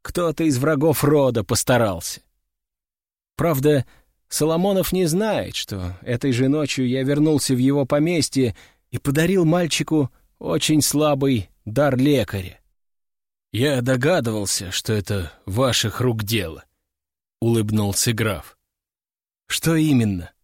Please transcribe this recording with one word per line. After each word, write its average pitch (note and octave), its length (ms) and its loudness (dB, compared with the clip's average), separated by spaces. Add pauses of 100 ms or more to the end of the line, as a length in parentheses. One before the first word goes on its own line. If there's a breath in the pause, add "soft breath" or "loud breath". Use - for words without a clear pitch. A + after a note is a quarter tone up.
Кто-то E3 420 -4
из D3 140 2
врагов D3 460 0
рода C3+ 400 4
постарался. G#2 760 0 (1120)
Правда, C#3+ 500 2 (420 soft breath)
Соломонов F3+ 680 0
не F#3 120 2
знает, E3+ 500 -2
что F2+ 460 -8
этой B2 300 -2
же B2+ 160 2
ночью C#3 400 0
я C3 160 -2
вернулся C#3+ 500 2
в B2+ 40 2
его C#3 280 2
поместье D3 720 0 (340 soft breath)
и A#2+ 80 -8
подарил E3 460 0
мальчику D#3 680 0 (300)
очень D#3+ 420 0
слабый C#3 680 0 (160)
дар B2+ 320 0
лекаря. A#2 600 0 (920)
"Я C3+ 300 0
догадывался, A#2+ 920 -2
что - 220 -4
это G2+ 400 -4 (120)
ваших A2+ 540 -2
рук A#2 240 -2
дело", — G2 400 -6 (800)
улыбнулся G#2+ 720 0
граф. G#2+ 440 -4 (880)
"Что - 280 -2
именно?" A#2 560 2 (120)